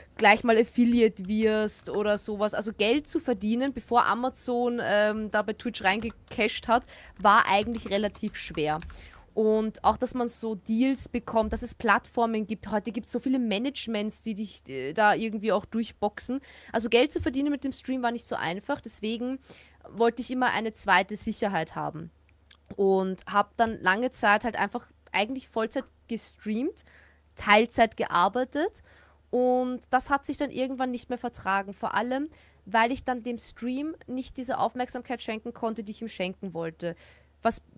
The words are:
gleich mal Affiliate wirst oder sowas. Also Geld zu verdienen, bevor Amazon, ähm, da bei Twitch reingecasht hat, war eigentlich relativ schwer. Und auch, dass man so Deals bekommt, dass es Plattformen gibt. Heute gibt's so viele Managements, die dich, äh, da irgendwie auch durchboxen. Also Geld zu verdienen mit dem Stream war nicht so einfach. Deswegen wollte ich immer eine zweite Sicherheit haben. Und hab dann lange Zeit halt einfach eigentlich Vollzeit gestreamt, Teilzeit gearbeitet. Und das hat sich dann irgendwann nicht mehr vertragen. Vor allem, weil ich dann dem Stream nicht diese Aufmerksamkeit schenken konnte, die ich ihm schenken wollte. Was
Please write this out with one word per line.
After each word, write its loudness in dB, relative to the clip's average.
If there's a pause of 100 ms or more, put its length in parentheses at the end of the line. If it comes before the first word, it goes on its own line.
(180)
gleich 6
mal 6
Affiliate 4
wirst 0
oder 0
sowas. -2
Also -4
Geld 2
zu -2
verdienen, 0
bevor 2
Amazon, 0
ähm, 2
da 2
bei -6
Twitch -6
reingecasht -2
hat, 4 (340)
war 6
eigentlich 0
relativ -2
schwer. -2 (520)
Und 2
auch, 6
dass -4
man 0
so -6
Deals 0
bekommt, -2
dass -4
es -8
Plattformen 0
gibt. -8
Heute -2
gibt's -8
so -2
viele 2
Managements, -2
die -6
dich, -10
äh, -6
da 6
irgendwie 0
auch 2
durchboxen. -4 (320)
Also 0
Geld 2
zu -2
verdienen -2
mit -4
dem -4
Stream -6
war 0
nicht -10
so -4
einfach. -4
Deswegen -6 (520)
wollte 0
ich -10
immer 0
eine -4
zweite 2
Sicherheit -4
haben. -8 (640)
Und 2
hab 2
dann 0
lange 2
Zeit 2
halt -4
einfach -4 (260)
eigentlich -2
Vollzeit -4 (240)
gestreamt, -6 (540)
Teilzeit 4
gearbeitet. 0 (460)
Und 2 (100)
das 0
hat 0
sich -4
dann -2
irgendwann -2
nicht -8
mehr -4
vertragen. -2
Vor -4
allem, -2 (360)
weil 2
ich -6
dann -4
dem -6
Stream -6 (100)
nicht -8
diese -4
Aufmerksamkeit -4
schenken -8
konnte, -4
die -12
ich -16
ihm -8
schenken -6
wollte. -6 (460)
Was 0 (160)